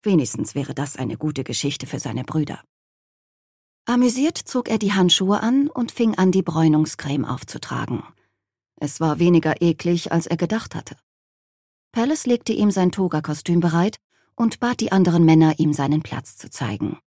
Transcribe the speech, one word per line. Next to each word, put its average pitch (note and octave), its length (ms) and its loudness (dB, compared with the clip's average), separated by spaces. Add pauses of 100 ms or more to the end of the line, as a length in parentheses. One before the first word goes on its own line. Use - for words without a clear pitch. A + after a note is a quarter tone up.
Wenigstens E3+ 520 0
wäre C3+ 180 -6
das C#3 220 -6
eine B2 200 -6
gute D3 280 -6
Geschichte - 420 -6
für - 140 -8
seine B2 240 -6
Brüder. - 360 -4 (1200)
Amüsiert B3+ 520 2
zog - 320 -6
er A3+ 100 0
die G#3 140 0
Handschuhe F#3+ 480 2
an C4+ 280 2
und A#3+ 220 -4
fing A3+ 260 0
an, F#3 140 4
die F#3+ 120 2
Bräunungscreme D#3 840 2
aufzutragen. - 800 -8 (720)
Es - 240 -6
war D#3 180 0
weniger E3+ 420 4
eklig, E3+ 520 0
als E3 140 0
er E3+ 100 -2
gedacht G#3+ 380 -4
hatte. - 220 -12 (960)
Palace C4 340 -2
legte A#3+ 260 0
ihm G#3 180 2
sein F#3 200 2
Toga-Kostüm E3+ 680 0
bereit E3+ 380 0 (360)
und A3+ 260 0
bat A#3+ 200 -2
die A3 120 -2
anderen F3 320 4
Männer, D#3+ 340 6
ihm D#3 140 2
seinen D3 300 0
Platz - 340 -10
zu - 140 -16
zeigen. - 480 -6 (160)